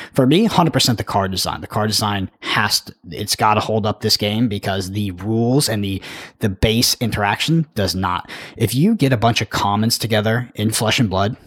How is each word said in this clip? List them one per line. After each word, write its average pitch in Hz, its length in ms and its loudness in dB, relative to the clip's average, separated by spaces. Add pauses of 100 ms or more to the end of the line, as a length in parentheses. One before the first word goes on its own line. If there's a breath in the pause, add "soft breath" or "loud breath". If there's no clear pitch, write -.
(120)
for 131 160 4
me, 165 160 4
hundred 175 300 2
percent 120 240 2
the - 80 -6
card 95 260 -2
design. 85 300 -4
The - 60 -12
card 107 220 -2
design 101 400 -2 (120)
has - 400 0
to, - 120 -18 (160)
it's 95 280 -6
gotta 107 240 4
hold 110 240 0
up 104 160 -2
this 110 160 0
game 110 320 0
because 98 420 -4
the 101 200 -4
rules 113 580 0
and 107 120 -2
the, 95 200 -4 (380 loud breath)
the 113 100 0
base 110 500 2
interaction 110 720 0
does 95 220 -2
not. 92 340 -2 (280 loud breath)
If 110 180 2
you 196 200 4
get 135 180 2
a 120 40 4
bunch 117 240 2
of 110 80 -4
commons 104 480 0
together 110 580 0
in 107 160 0
Flesh 110 280 0
and 110 100 2
Blood 98 380 0